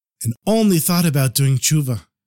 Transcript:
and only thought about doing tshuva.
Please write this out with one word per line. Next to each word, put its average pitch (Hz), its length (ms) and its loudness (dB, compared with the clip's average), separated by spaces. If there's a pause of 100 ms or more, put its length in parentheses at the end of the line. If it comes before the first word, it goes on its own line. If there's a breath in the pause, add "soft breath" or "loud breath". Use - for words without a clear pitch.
(240)
and 120 100 -4 (100)
only 208 360 2
thought 175 260 0
about 135 280 0
doing 135 220 0
tshuva. 131 500 -2 (200)